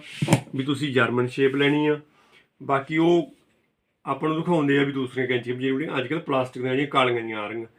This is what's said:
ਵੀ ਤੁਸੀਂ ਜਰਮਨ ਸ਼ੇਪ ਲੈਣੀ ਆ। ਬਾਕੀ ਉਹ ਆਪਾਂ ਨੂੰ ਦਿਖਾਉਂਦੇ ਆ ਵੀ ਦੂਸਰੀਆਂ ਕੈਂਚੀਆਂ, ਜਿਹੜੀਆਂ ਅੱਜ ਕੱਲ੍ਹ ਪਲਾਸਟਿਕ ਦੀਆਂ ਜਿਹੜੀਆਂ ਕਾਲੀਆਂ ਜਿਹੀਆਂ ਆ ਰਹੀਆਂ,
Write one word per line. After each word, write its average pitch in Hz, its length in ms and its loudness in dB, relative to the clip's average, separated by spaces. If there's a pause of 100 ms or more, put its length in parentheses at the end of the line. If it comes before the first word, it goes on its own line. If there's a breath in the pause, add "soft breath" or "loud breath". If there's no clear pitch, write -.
(560 loud breath)
ਵੀ 131 80 -2
ਤੁਸੀਂ 135 300 -2
ਜਰਮਨ 123 340 2
ਸ਼ੇਪ 135 280 2
ਲੈਣੀ 147 320 2
ਆ। 147 120 2 (640 soft breath)
ਬਾਕੀ 139 360 -2
ਉਹ 165 380 4 (680)
ਆਪਾਂ 139 240 -2
ਨੂੰ 156 80 -2
ਦਿਖਾਉਂਦੇ 151 420 2
ਆ 139 40 4
ਵੀ 139 80 0
ਦੂਸਰੀਆਂ 127 360 -4
ਕੈਂਚੀਆਂ, 123 300 -2
ਜਿਹੜੀਆਂ 135 400 -2
ਅੱਜ 123 100 -2
ਕੱਲ੍ਹ 160 140 -4
ਪਲਾਸਟਿਕ 131 420 -4
ਦੀਆਂ 127 100 -2
ਜਿਹੜੀਆਂ 143 160 0
ਕਾਲੀਆਂ 127 320 2
ਜਿਹੀਆਂ 113 180 -6
ਆ 104 80 -6
ਰਹੀਆਂ, 113 200 -8 (120)